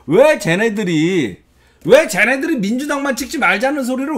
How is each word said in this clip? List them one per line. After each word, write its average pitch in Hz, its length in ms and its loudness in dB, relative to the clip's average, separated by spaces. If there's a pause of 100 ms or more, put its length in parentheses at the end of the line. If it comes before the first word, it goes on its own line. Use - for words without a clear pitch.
왜 254 340 4
쟤네들이, 175 960 0 (460)
왜 269 240 6
쟤네들이 269 480 0
민주당만 269 580 -4
찍지 277 240 -8
말자는 240 460 0
소리를 262 340 -4